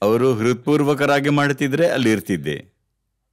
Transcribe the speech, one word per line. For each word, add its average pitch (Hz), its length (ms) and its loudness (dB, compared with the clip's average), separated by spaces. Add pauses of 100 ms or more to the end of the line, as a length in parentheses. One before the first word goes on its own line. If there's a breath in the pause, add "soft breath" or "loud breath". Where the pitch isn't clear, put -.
ಅವರು 117 320 2
ಹೃತ್ಪೂರ್ವಕರಾಗಿ 143 1000 0
ಮಾಡ್ತಿದ್ರೆ 143 560 0
ಅಲ್ಲಿ 117 240 0
ಇರ್ತಿದ್ದೆ, 76 460 -4 (760)